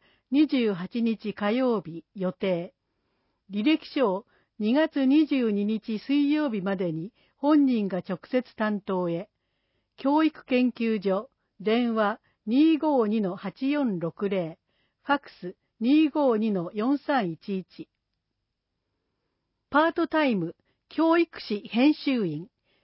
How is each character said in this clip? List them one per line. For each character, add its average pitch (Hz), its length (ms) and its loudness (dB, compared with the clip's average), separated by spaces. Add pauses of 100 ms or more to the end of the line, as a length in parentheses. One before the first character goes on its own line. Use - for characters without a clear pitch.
(320)
二 285 160 4
十 233 260 0
八 185 280 -6
日 214 320 -2
火 208 180 -2
曜 240 300 0
日 165 220 -12 (100)
予 185 200 -4
定。 180 400 -4 (800)
履 202 120 -2
歴 311 240 0
書 247 240 0
を 196 140 -4 (320)
二 220 160 0
月 294 320 2
二 294 220 4
十 247 240 0
二 202 140 0
日 220 340 -4
水 285 320 0
曜 302 180 0
日 214 120 -4
ま 196 140 -2
で 180 160 -2
に 160 220 -8 (240)
本 294 280 4
人 226 220 2
が 180 120 -4
直 180 200 -6 (100)
接 247 140 0 (120)
担 214 260 -2
当 180 280 -2
へ。 170 200 -6 (680)
教 294 260 2
育 - 220 -2
研 247 260 2
究 220 300 -2
所、 196 280 -2 (320)
電 226 340 0
話 214 240 0 (280)
二 302 300 4
五 269 300 2
二 214 140 0
の 190 140 -2
八 262 360 -6
四 254 280 -2
六 175 300 -6
零、 175 300 -4 (440)
フ 285 100 -2
ァ - 20 2
ッ 277 40 0
ク - 120 -20 (100)
ス 175 140 -12 (240)
二 285 300 4
五 269 280 2
二 220 140 0
の 180 220 -2
四 247 260 -2
三 233 320 -2
一 190 260 -8
一。 - 320 -14 (1800)
パ 302 180 2
ー 339 60 -2
ト 330 140 -2
タ 311 180 0
イ 240 100 0
ム、 170 200 -4 (340)
教 330 280 2
育 - 240 -2
士 208 260 -8
編 269 260 2
集 247 340 -2
員。 156 200 -6 (360)